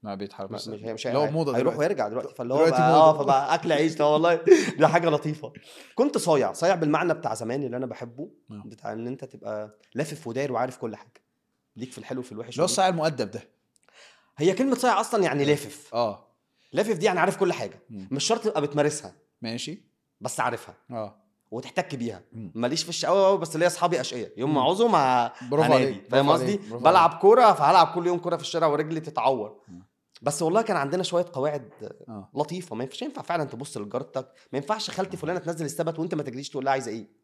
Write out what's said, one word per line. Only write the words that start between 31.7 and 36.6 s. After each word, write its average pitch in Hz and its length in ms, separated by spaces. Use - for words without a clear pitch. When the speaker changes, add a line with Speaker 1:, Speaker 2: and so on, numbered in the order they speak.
Speaker 1:
آه. 101 260
Speaker 2:
لطيفة، 151 400
ما 117 80
ينفعش، - 180
ينفع 285 200
فعلًا 170 220
تبص 135 340
لجارتك، 120 540
ما 127 40
ينفعش 208 320
خالتي 190 280
Speaker 1:
آه. - 20
Speaker 2:
فلانة 170 200
تنزل 165 260
الثبت 160 340
وأنت 160 160
ما 147 80
تجريش 131 260
تقول 131 160